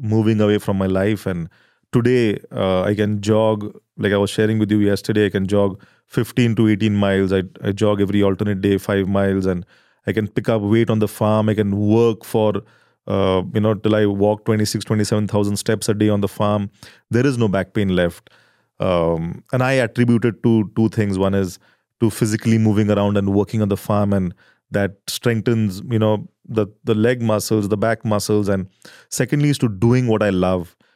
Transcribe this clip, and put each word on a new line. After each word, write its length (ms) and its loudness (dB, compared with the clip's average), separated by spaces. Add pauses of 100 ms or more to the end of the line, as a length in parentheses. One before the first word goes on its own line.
moving 400 2
away 180 4
from 200 -4
my 80 0
life. 400 0
And 220 -6 (440)
today, 480 2 (100)
uh, 320 0
I 120 0
can 260 -2
jog, 500 0 (260)
like 160 -2
I 40 2
was 140 0
sharing 280 0
with 120 0
you 80 2
yesterday, 480 0
I 40 0
can 160 -2
jog 360 0 (240)
fifteen 500 0
to 120 4
eighteen 260 0
miles. 380 2
I, 100 0 (200)
I 100 -2
jog 280 0
every 220 2
alternate 380 0
day, 180 2
five 300 -2
miles, 380 0
and 180 -2 (420)
I 60 -4
can 140 -2
pick 220 -4
up 140 0
weight 280 2
on 80 2
the 100 0
farm. 400 0
I 60 0
can 240 0
work 460 2
for, 380 0 (440)
uh, 360 0 (100)
you 80 0
know, 140 2
till 200 0
I 120 4
walk 400 0
twenty-six, 400 -2
twenty-seven 420 -2
thousand 300 -2
steps 320 -2
a 40 0
day 140 2
on 140 0
the 60 -2
farm. 420 -2 (400)
There 160 2
is 100 0
no 120 0
back 260 -2
pain 200 0
left. 360 -2 (500)
Um, 600 -2 (100)
and 100 0
I 100 0
attribute 520 0
it 200 -2
to 320 2
two 120 2
things. 300 -2
One 160 0
is 240 -4 (420)
to 100 2
physically 480 0
moving 320 2
around 260 0
and 180 -2
working 260 -2
on 80 0
the 80 0
farm, 360 -2
and 200 -2 (380)
that 280 -4 (100)
strengthens, 840 -2
you 80 0
know, 300 0 (160)
the, 240 -2 (160)
the 100 0
leg 260 2
muscles, 500 0
the 60 0
back 280 -2
muscles. 440 0
And 200 -2 (420)
secondly 380 -2
is 100 0
to 100 0
doing 380 2
what 160 2
I 80 2
love. 460 -2 (200)